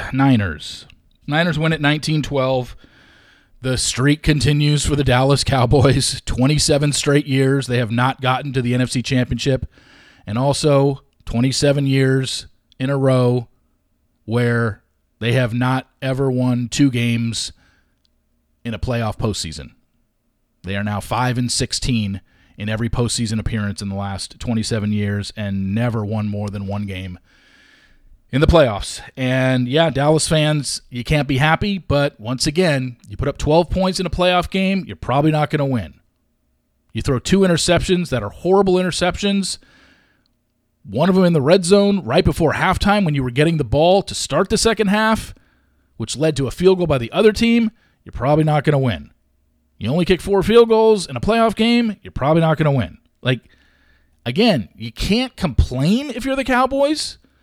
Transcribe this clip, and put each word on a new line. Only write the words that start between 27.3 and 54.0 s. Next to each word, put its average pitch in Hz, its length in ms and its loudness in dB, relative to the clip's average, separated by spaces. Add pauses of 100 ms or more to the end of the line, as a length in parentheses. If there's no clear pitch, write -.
in 131 120 -2
the 156 80 4
playoffs. 117 520 2 (160)
And, 131 520 0
yeah, 156 200 2
Dallas 147 380 0
fans, 151 640 -2
you 120 140 -8
can't 147 240 0
be 135 100 0
happy, 165 400 0
but 143 400 -2
once 120 260 -6
again, 143 520 0 (120)
you 101 80 -14
put - 120 -4
up 139 100 -6
twelve 160 320 2
points 185 300 -2
in 185 40 -4
a 175 60 -6
playoff 180 400 0
game, 190 340 0
you're 95 120 -14
probably 143 340 0
not 151 180 0
gonna 143 160 -2
win. 117 360 -6 (920)
You 110 100 -6
throw 123 180 -2
two 190 200 2
interceptions 175 680 2
that 120 160 -4
are 101 60 -8
horrible 190 440 2
interceptions, 185 840 -2 (1200)
one 143 260 0
of 190 60 4
them 190 100 6
in 175 100 4
the 156 60 2
red 170 240 4
zone 202 380 4
right 131 220 2
before 165 300 2
halftime 190 500 2
when 151 100 0
you 139 80 0
were 127 80 -4
getting 151 280 2
the 147 60 -2
ball 165 380 4
to - 120 -12
start - 360 -2
the 220 80 0
second 220 300 0
half, 214 440 0 (640)
which 113 200 -8
led 151 200 0
to 135 120 -2
a - 20 -4
field 185 280 2
goal 175 100 -2
by 143 100 2
the 120 140 -6
other 214 200 4
team, 233 380 2 (320)
you're - 100 -20
probably 151 320 2
not 151 200 2
gonna 147 120 2
win. 113 360 -2 (640)
You 95 100 -6
only 165 160 0
kick 175 160 2
four 196 220 0
field 226 260 6
goals 220 380 4
in 131 100 -10
a 117 40 -6
playoff 226 340 2
game, 233 480 0
you're - 80 -16
probably 160 300 0
not 160 180 2
gonna 147 140 2
win. 107 260 -4 (240)
Like, 127 200 -2 (840)